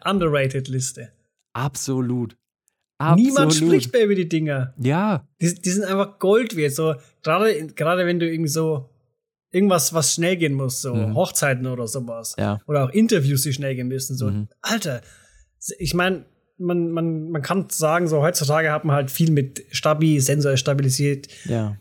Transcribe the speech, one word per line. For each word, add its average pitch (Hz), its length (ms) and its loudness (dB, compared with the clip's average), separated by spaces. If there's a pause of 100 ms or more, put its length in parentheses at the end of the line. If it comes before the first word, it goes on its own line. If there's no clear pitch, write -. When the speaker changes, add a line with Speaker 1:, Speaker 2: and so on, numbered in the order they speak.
Speaker 1:
Underrated-Liste. 135 1040 -2 (420)
Speaker 2:
Absolut. 123 840 -4 (640)
Speaker 1:
Niemand 226 460 4
Speaker 2:
Absolut. 156 280 4
Speaker 1:
spricht 123 180 2
mehr 233 120 4
über 202 100 2
die 180 140 -2
Dinger. 147 500 -2
Speaker 2:
Ja. 156 480 0 (140)
Speaker 1:
Die, 175 140 0
die 180 160 -6
sind 196 140 -2
einfach 196 340 -2
Gold 220 380 2
wert. 147 180 0
So, 160 200 0 (280)
gerade, 170 460 2
gerade 175 380 0
wenn 175 120 2
du 165 120 0
irgendwie 160 200 -2
so 156 380 -2 (640)
irgendwas, 185 420 2
was 165 220 0
schnell 175 220 0
gehen 156 180 0
muss, 131 260 -4
so 127 140 -6
Speaker 2:
Mhm. 107 200 0
Speaker 1:
Hochzeiten 135 520 0
oder 123 200 -6
sowas. 117 520 -8
Speaker 2:
Ja. 104 280 -2
Speaker 1:
Oder 147 180 0
auch 127 60 -2
Interviews, 151 520 2
die 147 100 -2
schnell 135 220 -4
gehen 123 140 -4
müssen. 131 280 -6
So, 117 140 -2
Speaker 2:
Mhm. 104 180 -4 (140)
Speaker 1:
Alter, 165 400 -4 (760)
ich 156 160 -4
mein, 175 300 0 (320)
man, 175 340 -2
man, 165 400 -2
man 156 120 -4
kann 180 260 -2
sagen, 160 400 0
so 156 140 2
heutzutage 156 500 0
hat 151 120 -4
man 147 120 2
halt 135 140 -2
viel 160 200 0
mit 139 420 0
Stabi, 151 480 2
Sensor 143 320 2
ist 131 80 2
stabilisiert, 139 680 0 (160)
Speaker 2:
Ja. 110 360 -2